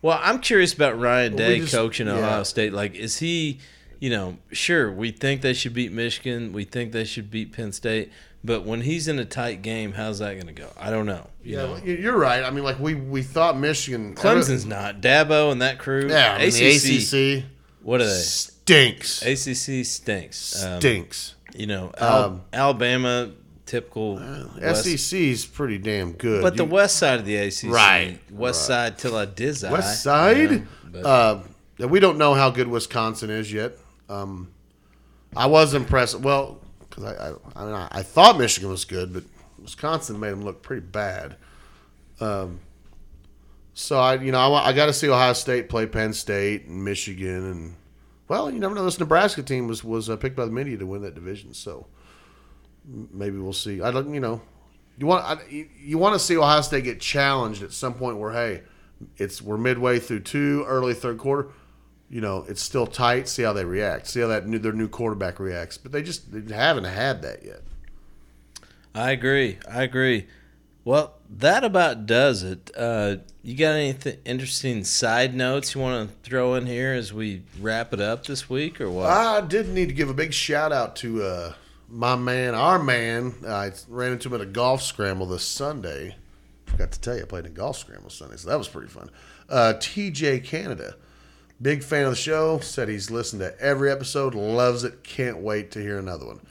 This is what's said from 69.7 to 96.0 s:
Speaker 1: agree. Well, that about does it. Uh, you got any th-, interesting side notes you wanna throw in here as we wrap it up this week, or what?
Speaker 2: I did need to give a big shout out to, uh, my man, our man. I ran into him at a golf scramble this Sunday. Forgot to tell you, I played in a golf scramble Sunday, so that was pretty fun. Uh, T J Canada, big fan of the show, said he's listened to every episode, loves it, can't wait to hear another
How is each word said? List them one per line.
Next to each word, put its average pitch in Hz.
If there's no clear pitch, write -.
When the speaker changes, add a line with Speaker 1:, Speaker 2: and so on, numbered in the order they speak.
Speaker 1:
agree. 127
Well, 147
that 156
about 170
does 117
it. 92
Uh, 110
you 127
got 156
any 147
th-, 135
interesting 127
side 123
notes 127
you 135
wanna 123
throw 127
in 127
here 127
as 113
we 104
wrap 110
it 101
up 110
this 135
week, 143
or 107
what? 90
Speaker 2:
I 214
did 185
need 185
to 135
give 143
a 131
big 156
shout 151
out 123
to, 113
uh, 87
my 120
man, 123
our 160
man. 120
I 101
ran 123
into 123
him 123
at 107
a 101
golf 123
scramble 95
this 90
Sunday. 92
Forgot -
to -
tell 120
you, 92
I -
played 85
in 82
a 80
golf 110
scramble 50
Sunday, 58
so 82
that 139
was 113
pretty -
fun. -
Uh, 113
T 202
J 139
Canada, 131
big 139
fan 143
of 131
the 123
show, 156
said 113
he's 104
listened 113
to -
every 139
episode, 135
loves 117
it, -
can't 123
wait 107
to 110
hear 101
another 87